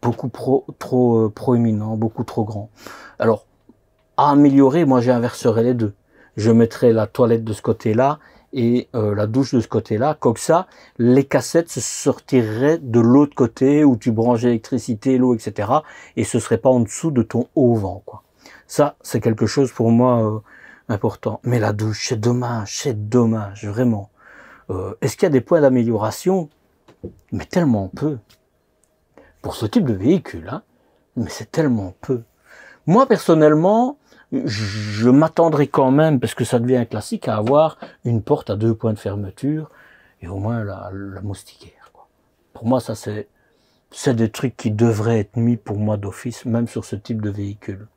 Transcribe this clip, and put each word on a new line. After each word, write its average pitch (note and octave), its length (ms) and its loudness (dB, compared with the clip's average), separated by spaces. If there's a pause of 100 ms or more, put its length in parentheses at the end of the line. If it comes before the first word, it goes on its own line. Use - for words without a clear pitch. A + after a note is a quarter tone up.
Beaucoup A#2+ 260 -4
pro-, C3 380 -2 (140)
trop, A#2+ 460 2
euh, G#2+ 40 -2
proéminent, A2 680 -2
beaucoup A2+ 300 -4
trop - 180 -6
grand. G#2+ 260 -10 (500)
Alors, - 260 0 (720)
à C#3+ 140 4
améliorer, C#3 520 6
moi, C3 160 4
j'inverserais A#2+ 640 0
les B2+ 100 2
deux. A2 200 -2 (420)
Je A2 160 2
mettrais A#2 400 4
la A2 160 2
toilette A#2 380 0
de A2 80 -4
ce - 80 -10
côté-là B2+ 580 0 (320)
et, A#2+ 420 0
euh, G#2+ 220 -2
la G#2+ 120 -2
douche B2 260 -2
de B2 80 4
ce - 80 -6
côté-là. A#2 500 -2
Comme A#2 180 2
ça, E3+ 300 0 (300)
les B2 260 4
cassettes - 480 -2
se - 80 -6
sortiraient B2+ 1000 0
de B2 220 0
l'autre C3+ 360 4
côté C#3 500 2
où C3+ 100 6
tu A#2 160 -4
branches A2+ 320 0
l'électricité, B2 760 -2
l'eau, B2+ 160 2
et A2+ 60 -2
cetera. G#2+ 440 -2 (340)
Et A#2 80 0
ce - 140 -2
serait - 180 -2
pas - 120 2
en B2+ 120 4
dessous D#3 300 -4
de B2 120 0
ton - 320 -4
auvent, A2 500 0
quoi. - 180 -20 (460)
Ça, - 320 0
c'est - 200 -4
quelque A2+ 240 0
chose C3 260 0
pour A2+ 200 0
moi, A#2+ 300 4
euh, G#2+ 180 -2 (500)
important. A2 540 -6
Mais B2 140 -2
la G#2+ 140 0
douche, G#2+ 380 -4
c'est A2+ 100 -4
dommage, A#2+ 600 -4
c'est G#2 260 -6
dommage, A2 580 0
vraiment. G#2+ 440 -2 (600)
Euh, F#2+ 300 -8
est-ce C3 160 -4
qu'il - 80 -2
y G3 40 2
a - 20 2
des C3+ 100 4
points E3 220 2
d'amélioration ? B2+ 880 0 (840)
Mais F#2+ 140 -8
tellement A#2+ 420 0
peu. C#3+ 300 -6 (1200)
Pour - 140 -10
ce - 100 -6
type F#3 200 0
de A#2+ 80 0
véhicule, F#2+ 580 -2
hein. D#3+ 120 -12 (520)
Mais A2+ 140 -6
c'est - 200 -14
tellement A2+ 520 -2
peu. A#2+ 220 -4 (640)
Moi, A3 200 4
personnellement, F3+ 920 4 (360)
je G#2+ 760 -2
m'attendrais D#3 580 4
quand C3+ 240 2
même, D3 280 4
parce A2+ 160 -6
que - 80 -2
ça A#2+ 160 0
devient B2 160 2
un A#2+ 100 0
classique, - 440 -8
à A2 80 -2
avoir C#3+ 400 2 (260)
une A#2 180 -2
porte - 280 -2
à G2 80 -4
deux A2+ 180 0
points A2 160 -4
de G#2+ 80 -6
fermeture G#2+ 720 -6 (500)
et F2+ 60 -16
au F#2 80 -10
moins A2 300 -6
la, G2 260 -12
la G2 300 -14
moustiquaire, - 720 -16
quoi. - 160 -20 (420)
Pour - 160 -10
moi, B2+ 140 0
ça, A2+ 140 -10
c'est, G#2+ 340 -10 (600)
c'est - 240 -2
des A2 140 2
trucs - 280 -6
qui A2+ 140 -4
devraient A2 500 2
être - 160 -8
mis A#2 180 2
pour A2 220 -8
moi G#2+ 180 -2
d'office, G#2 480 -10
même A#2 240 -2
sur A2+ 160 -8
ce - 140 -10
type A2 240 -8
de G#2+ 80 -4
véhicule. G2+ 680 -10